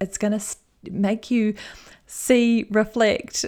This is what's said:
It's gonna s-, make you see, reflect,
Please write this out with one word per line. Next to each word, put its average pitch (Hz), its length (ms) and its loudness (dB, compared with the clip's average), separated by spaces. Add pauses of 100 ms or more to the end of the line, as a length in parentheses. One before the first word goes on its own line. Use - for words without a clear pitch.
It's 190 180 -6
gonna 208 180 0
s-, 208 200 -8 (340)
make 202 400 -2
you 214 240 2 (500)
see, 233 680 2
reflect, 214 760 0